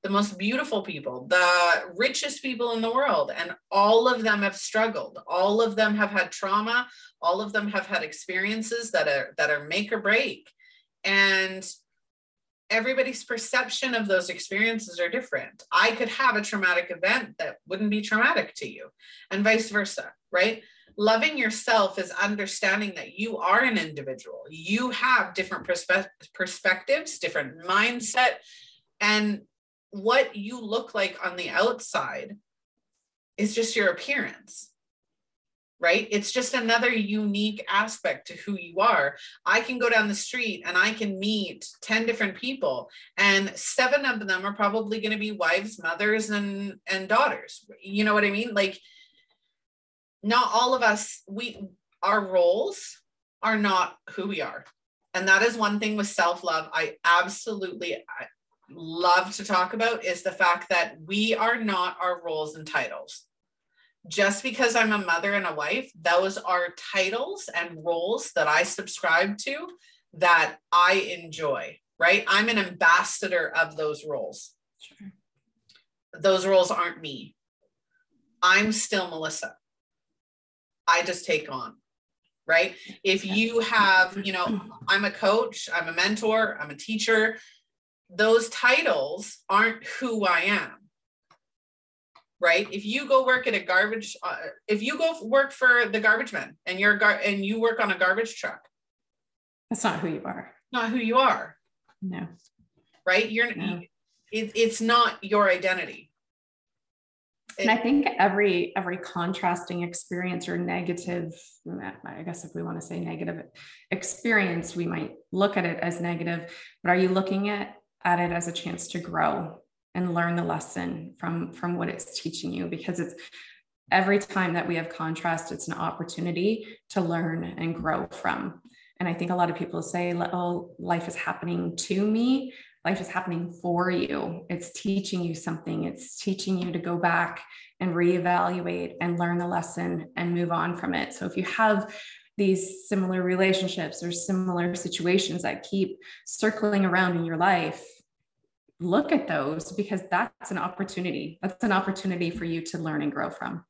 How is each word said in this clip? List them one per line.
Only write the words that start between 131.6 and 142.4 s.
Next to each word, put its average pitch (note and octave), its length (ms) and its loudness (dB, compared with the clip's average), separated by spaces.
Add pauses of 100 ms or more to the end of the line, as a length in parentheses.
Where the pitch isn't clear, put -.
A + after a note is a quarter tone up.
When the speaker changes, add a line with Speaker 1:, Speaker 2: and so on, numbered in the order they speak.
Speaker 2:
to G3 280 0
me." B3+ 480 2 (320)
Life F#3+ 160 0
is F3+ 60 -6
happening F3 440 -4 (100)
for F3+ 300 0
you. - 580 -4
It's F3 220 -6
teaching G3 520 -2
you E3 120 -4
something. D#3+ 500 -6
It's - 340 -6
teaching F#3+ 420 -2
you F3+ 100 -4
to F3 80 -4
go F3 180 -2
back E3+ 440 0 (400)
and F3+ 120 0
reevaluate F3 1080 0
and F3 180 0
learn F3 180 0
the F3 100 -2
lesson F3 720 -4
and F3 160 -2
move E3+ 180 0
on E3+ 260 0
from - 160 -4
it. - 200 -4
So - 120 -8
if F3 120 -6
you F#3 60 -2
have G#3+ 500 2 (440)
these F#3+ 500 0